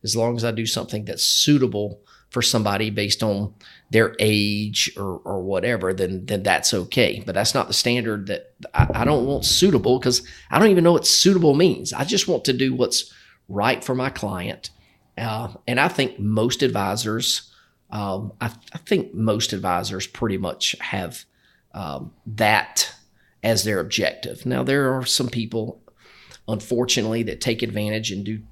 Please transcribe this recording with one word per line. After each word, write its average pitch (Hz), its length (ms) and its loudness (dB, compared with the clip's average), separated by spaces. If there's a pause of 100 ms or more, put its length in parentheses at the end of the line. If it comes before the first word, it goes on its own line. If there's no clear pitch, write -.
as 107 140 -2
long 117 200 2
as 117 80 -2
I 117 60 0
do 113 160 -4
something 107 380 -4
that's 90 180 -6
suitable 113 760 2 (300)
for 123 120 -2
somebody 107 480 2
based 104 320 0
on 104 320 -2 (360)
their 110 280 4
age 104 800 2
or, 95 280 -6
or 95 160 -4
whatever, 95 540 0
then, 95 320 -4
then 101 160 -2
that's 95 320 2
okay. 95 500 0
But 92 120 -6
that's 104 180 0
not 131 140 0
the 95 60 -2
standard 113 520 0
that - 280 -8 (200)
I, - 180 4
I 113 120 0
don't 135 200 2
want 139 200 -2
suitable, 127 560 4
'cause 180 220 0 (280)
I - 80 2
don't 208 120 8
even 180 140 6
know 170 80 8
what - 140 2
suitable 170 480 6
means. 160 380 2
I 143 120 -2
just 190 220 0
want 170 200 0
to 139 60 2
do 131 220 0
what's - 400 -2 (340)
right 104 360 0
for 131 100 -2
my 131 160 -2
client. - 600 -8 (460)
Uh, 113 380 -6 (140)
and 123 100 0
I 143 100 4
think - 300 -2
most 107 440 0
advisors, 110 920 -2 (380)
um, 101 500 -6
I, 117 100 -4 (220)
I 165 60 -12
think - 360 -2
most 110 380 0
advisors 95 560 -2
pretty 98 300 -2
much - 420 -4
have, - 440 -8 (480)
um, 73 400 -10 (140)
that 107 680 0 (520)
as 107 200 2
their 104 160 0
objective. - 680 -4
Now, 127 160 -2
there 135 320 2
are 127 100 -4
some - 240 0
people, 113 540 -6 (640)
unfortunately, 117 800 0
that - 160 -8
take 120 200 -2
advantage 107 520 -4
and 98 120 -6
do 107 160 -6 (120)